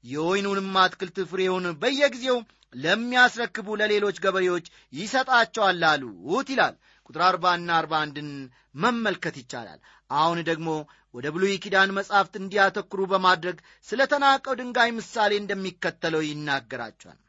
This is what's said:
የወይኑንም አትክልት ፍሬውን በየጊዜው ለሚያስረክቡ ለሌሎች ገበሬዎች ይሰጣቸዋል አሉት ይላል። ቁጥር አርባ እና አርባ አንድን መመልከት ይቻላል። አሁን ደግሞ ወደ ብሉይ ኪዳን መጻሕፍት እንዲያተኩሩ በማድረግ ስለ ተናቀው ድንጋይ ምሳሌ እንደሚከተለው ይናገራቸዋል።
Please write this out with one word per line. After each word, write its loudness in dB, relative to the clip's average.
የወይኑንም -2
አትክልት 0
ፍሬውን -2
በየጊዜው 0
ለሚያስረክቡ 2
ለሌሎች 0
ገበሬዎች 0
ይሰጣቸዋል 2
አሉት 0
ይላል። 2
ቁጥር -4
አርባ 2
እና -2
አርባ 0
አንድን -4
መመልከት -2
ይቻላል። -14
አሁን 2
ደግሞ -2
ወደ -8
ብሉይ 0
ኪዳን 2
መጻሕፍት 0
እንዲያተኩሩ 0
በማድረግ 2
ስለ -4
ተናቀው 2
ድንጋይ 0
ምሳሌ -2
እንደሚከተለው -4
ይናገራቸዋል። -6